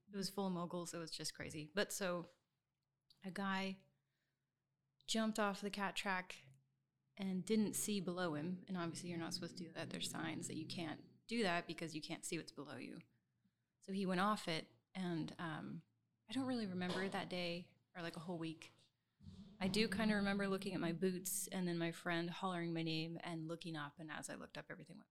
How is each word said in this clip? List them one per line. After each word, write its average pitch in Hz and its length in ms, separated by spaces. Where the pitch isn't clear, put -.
it 202 40
was 190 140
full 202 180
of 185 60
moguls. 175 400
It 175 60
was 160 100
just - 240
crazy. 151 400
But 202 200
so 180 360
a 190 80
guy 190 480
jumped 220 320
off 202 220
the 202 100
cat 190 240
track 185 400
and 190 300
didn't 220 300
see 208 240
below 175 360
him, 175 320
and 185 100
obviously 170 320
you're 170 80
not 165 160
supposed 170 240
to 180 60
do 160 80
that. 160 180
There's - 220
signs - 360
that - 100
you - 100
can't - 360
do 233 160
that 175 220
because 160 300
you 156 60
can't - 240
see 175 120
what's - 140
below 139 260
you. 120 240
So - 120
he 196 120
went 180 160
off 208 260
it, 160 240
and, 170 460
um, 156 420
I 220 40
don't 262 120
really 247 220
remember 180 420
that 190 200
day 175 380
or, 180 80
like, 165 140
a - 40
whole 170 160
week. 160 360
I 185 80
do 208 200
kinda 220 260
remember 202 340
looking 190 280
at - 40
my 165 140
boots 185 540
and 180 200
then 170 120
my 165 120
friend 170 380
hollering 170 440
my 165 100
name 160 400
and 165 240
looking 165 280
up, 147 240
and 156 120
as - 180
I 151 60
looked - 200
up, 147 140
everything 151 300
went 127 120